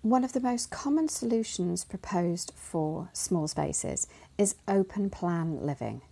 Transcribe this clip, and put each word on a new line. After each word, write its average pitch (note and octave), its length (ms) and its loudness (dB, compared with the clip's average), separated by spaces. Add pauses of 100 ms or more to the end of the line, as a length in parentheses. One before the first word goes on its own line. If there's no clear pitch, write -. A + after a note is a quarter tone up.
One B3+ 160 6
of B3+ 80 -2
the C4 80 0
most B3 320 0
common D4+ 380 2
solutions A3 720 0
proposed F3 720 -2
for D#3+ 560 -2
small D#3+ 380 0
spaces - 580 -2 (300)
is G3 180 4 (100)
open G3 440 2
plan E3 560 -2
living. B2 360 -4 (100)